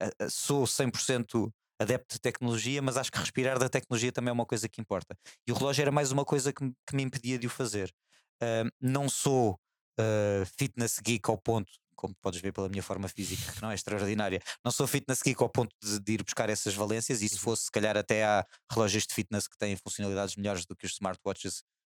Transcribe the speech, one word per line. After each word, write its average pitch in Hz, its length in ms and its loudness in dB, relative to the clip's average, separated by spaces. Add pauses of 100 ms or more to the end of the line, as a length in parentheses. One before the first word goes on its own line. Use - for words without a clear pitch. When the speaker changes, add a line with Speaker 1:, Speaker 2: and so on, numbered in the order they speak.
Speaker 1:
a, - 240 -4
a, - 60 -4
sou 139 360 2
cem 131 240 2
por - 100 -4
cento 120 520 0 (260)
adepto 113 380 0
de - 40 -10
tecnologia, 120 600 0
mas 127 140 0
acho 131 140 -2
que - 80 -4
respirar 127 400 0
da 127 100 4
tecnologia 123 440 0
também 123 180 0
é - 20 0
uma 120 140 2
coisa 113 220 -2
que - 120 -10
importa. - 360 -4 (300)
E 120 60 0
o - 20 2
relógio 139 280 2
era 139 100 6
mais 143 200 4
uma 143 140 2
coisa 139 260 2
que - 120 -6
me, 127 80 -2 (140)
que - 100 -8
me 139 60 0
impedia 127 360 -2
de 120 80 -4
o 117 40 0
fazer. 104 400 -2 (520)
Ahm, 113 260 0 (120)
não 135 280 0
sou, 123 500 2 (400)
ah, 104 460 2 (140)
fitness 120 420 -2
geek 113 300 0
ao 110 80 2
ponto, 113 340 -2 (240)
como - 240 -8
podes 90 200 -4
ver 95 120 -4
pela 95 160 -4
minha 98 140 -4
forma 98 260 -6
física, - 440 -6
que - 100 -10
não 110 80 -4
é 104 40 -4
extraordinária, 101 680 0 (240)
não 120 80 0
sou 139 140 2
fitness 131 360 0
geek 131 200 2
ao 117 80 4
ponto 120 320 0
de, 104 180 -2
de 101 140 -2
ir 98 100 0
buscar 113 240 0
essas 104 260 0
valências, 110 480 0
e 104 60 0
se - 100 -2
Speaker 2:
Uhum. - 0 -
Speaker 1:
fosse, - 260 0
se - 60 -6
calhar 104 260 2
até 107 280 2
há 104 220 4 (260)
relógios 107 340 4
de - 80 -6
fitness 104 320 -2
que - 120 -14
têm 101 180 -2
funcionalidades 98 600 -2
melhores 101 300 -2
do 95 100 -12
que - 100 -12
os - 60 -6
smartwatches 95 720 -6 (240)